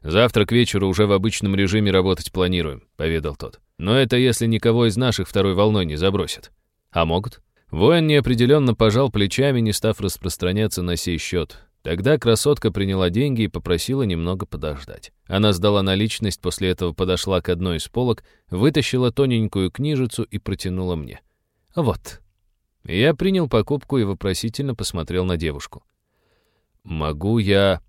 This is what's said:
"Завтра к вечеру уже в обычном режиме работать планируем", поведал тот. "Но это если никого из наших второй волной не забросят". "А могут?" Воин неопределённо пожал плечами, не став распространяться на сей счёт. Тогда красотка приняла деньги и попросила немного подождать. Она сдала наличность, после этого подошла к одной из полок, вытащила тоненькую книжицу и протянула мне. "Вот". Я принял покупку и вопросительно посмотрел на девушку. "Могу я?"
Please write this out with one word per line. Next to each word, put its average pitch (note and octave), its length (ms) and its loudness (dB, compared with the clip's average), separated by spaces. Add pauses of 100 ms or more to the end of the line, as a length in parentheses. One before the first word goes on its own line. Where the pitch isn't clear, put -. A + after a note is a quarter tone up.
"Завтра G#2 420 2
к - 80 -4
вечеру G#2+ 360 2
уже G2 180 2
в G2+ 60 2
обычном G2+ 440 0
режиме G2 340 2
работать F#2 400 0
планируем", F2 540 -2 (120)
поведал D#2 400 -4
тот. - 240 -16 (180)
"Но G2 180 0
это B2+ 220 2
если B2 280 2
никого A#2 400 2
из G#2 100 2
наших B2 320 -2
второй G2 260 0
волной G#2 320 2
не D2+ 100 -4
забросят". F#2 560 -2 (380)
"А E2 160 2
могут?" F#2 340 -2 (300)
Воин D#3 360 4
неопределённо B2+ 680 4
пожал A#2 360 2
плечами, B2 500 0
не G#2+ 120 2
став G#2+ 280 -2
распространяться F#2+ 800 -2
на F2 140 -2
сей E2+ 220 -4
счёт. - 400 -4 (240)
Тогда G2 360 0
красотка A#2+ 520 2
приняла F#2+ 400 0
деньги A#2+ 320 0
и G2 60 0
попросила F2+ 560 -2
немного F2+ 420 -4
подождать. - 680 -10 (140)
Она G#2 260 2
сдала G2+ 300 2
наличность, G2 580 -2
после F2+ 300 -2
этого F2 220 -2
подошла F2+ 500 0
к - 80 -4
одной F2 260 -2
из - 120 -8
полок, A#2+ 360 -2 (260)
вытащила B2+ 640 0
тоненькую A2 580 0
книжицу C3 520 -4
и G#2 160 -8
протянула F#2 580 -6
мне. C2 240 -10 (540)
"Вот". - 460 -4 (680)
Я C3 280 2
принял F3+ 340 -2
покупку C3 500 0
и A2+ 60 2
вопросительно G#2+ 680 -4
посмотрел F2+ 500 -4
на F2+ 120 -2
девушку. D#2 480 -8 (1000)
"Могу D#2+ 540 -2
я?" G2 500 2